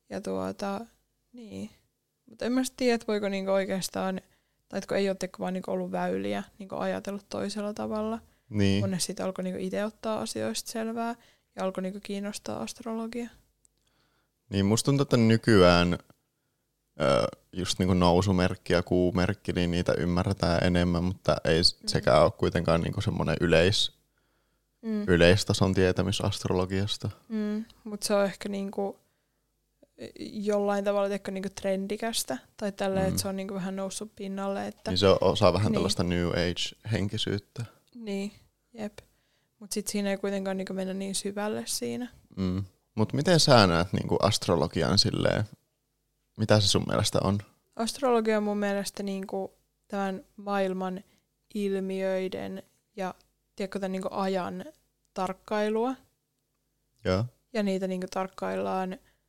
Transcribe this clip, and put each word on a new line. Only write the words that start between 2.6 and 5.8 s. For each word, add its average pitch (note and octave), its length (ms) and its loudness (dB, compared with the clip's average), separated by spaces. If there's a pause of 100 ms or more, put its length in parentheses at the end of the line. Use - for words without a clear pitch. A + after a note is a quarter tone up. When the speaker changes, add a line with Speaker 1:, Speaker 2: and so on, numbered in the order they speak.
Speaker 1:
sit B3+ 140 -8
tiedä, B3 180 2
että A3+ 120 -6
voiko G#3 220 -2
niinku G3 220 -4
oikeastaan, F#3+ 720 -2 (480)
tai - 80 -8
että F#3+ 100 -6
kun G3 100 0
ei G3 120 2
oo F#3+ 60 -2
tiedätkö F#3 240 -8
vaan F#3 140 -4
niinku F#3 180 -6
ollut F#3 200 -4